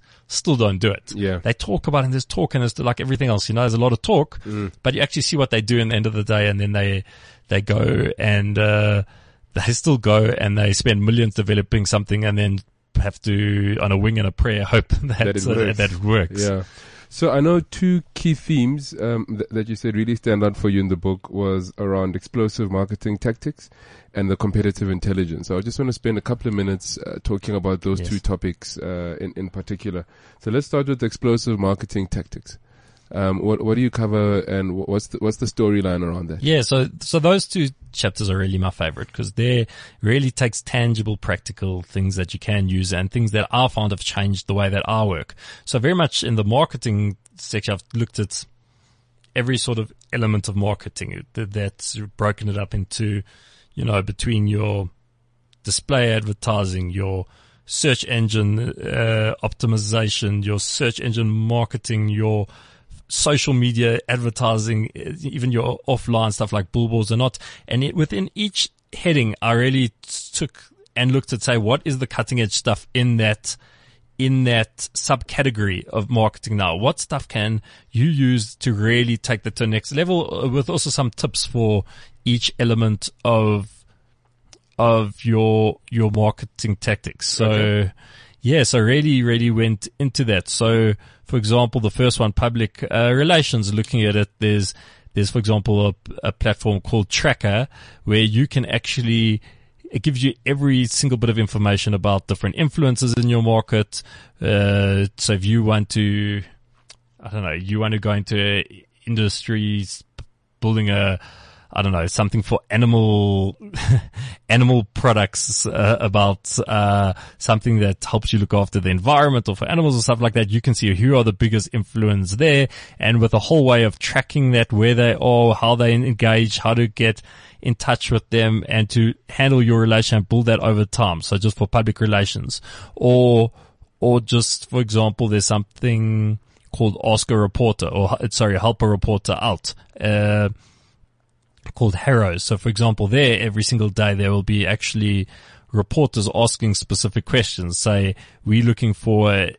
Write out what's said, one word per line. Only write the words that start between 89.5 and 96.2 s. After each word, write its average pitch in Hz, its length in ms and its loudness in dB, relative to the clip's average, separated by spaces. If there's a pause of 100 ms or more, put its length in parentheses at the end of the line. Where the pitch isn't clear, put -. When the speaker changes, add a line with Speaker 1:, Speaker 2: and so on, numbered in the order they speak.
Speaker 1:
went 113 380 0 (100)
into 139 260 0
that. 98 240 0
So, 113 460 4 (300)
for - 120 -4
example, 117 440 2
the 107 100 0
first 123 280 2
one, 107 140 2
public, 117 580 -2
uh, 120 240 2
relations, 135 580 2
looking 110 320 0
at 104 120 2
it, 104 120 2 (120)
there's, 104 340 0 (400)
there's, 101 160 0
for 123 80 -2
example, 104 500 2
a, 95 60 -2 (300)